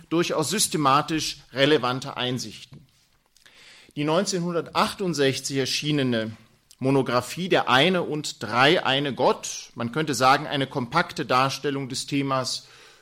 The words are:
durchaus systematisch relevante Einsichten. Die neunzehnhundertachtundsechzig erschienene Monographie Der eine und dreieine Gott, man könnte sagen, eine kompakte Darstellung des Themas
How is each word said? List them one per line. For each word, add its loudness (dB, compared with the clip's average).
durchaus 0
systematisch 0
relevante 2
Einsichten. -8
Die -4
neunzehnhundertachtundsechzig 0
erschienene -2
Monographie 0
Der 2
eine 4
und -8
dreieine 2
Gott, -2
man -6
könnte -2
sagen, 4
eine -2
kompakte -2
Darstellung 0
des -8
Themas -2